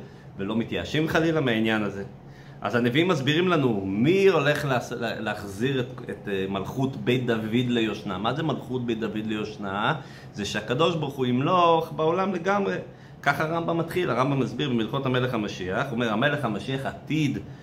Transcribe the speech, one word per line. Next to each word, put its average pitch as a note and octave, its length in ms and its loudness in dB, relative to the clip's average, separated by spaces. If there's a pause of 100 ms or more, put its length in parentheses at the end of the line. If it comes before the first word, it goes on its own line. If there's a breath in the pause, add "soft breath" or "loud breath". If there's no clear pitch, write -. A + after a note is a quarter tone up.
(360 loud breath)
ולא G2+ 200 -2
מתייאשים A#2 520 -2
חלילה D#3+ 320 2
מהעניין A2 420 2
הזה. G2 220 -4 (560 loud breath)
אז G#2 140 -2
הנביאים B2 340 2
מסבירים D#3 400 2
לנו B2 380 2
מי D3 400 4
הולך D3 380 4
להס-, B2+ 280 0
לה-, A2 280 -4
להחזיר G#2 600 -2
את, - 300 -8
את, G#2 180 -10
אה, F#2+ 200 0
מלכות G2+ 480 -2
בית A#2+ 300 0
דוד A2+ 420 0
ליושנה. G#2 500 0
מה A2+ 160 0
זה D#3+ 80 -4
מלכות B2+ 440 -2
בית A2 140 -2
דוד G#2+ 260 -4
ליושנה? G#2+ 680 -2 (380 loud breath)
זה G2+ 120 -6
שהקדוש C#3+ 520 0
ברוך C3+ 180 -4
הוא C3 120 0
ימלוך E3 680 4
בעולם F3+ 380 2
לגמרי. F#3+ 420 0 (460 loud breath)
ככה D3+ 220 2
הרמב"ם E3+ 340 -2
מתחיל, E3 320 0
הרמב"ם C3+ 300 2
מסביר A#2+ 280 -2
במלכות B2+ 380 0
המלך B2+ 280 2
המשיח, G2+ 520 -2
הוא - 60 -6
אומר, A#2 200 0
המלך B2+ 320 2
המשיח B2 420 -4
עתיד C#3 520 -2 (240 loud breath)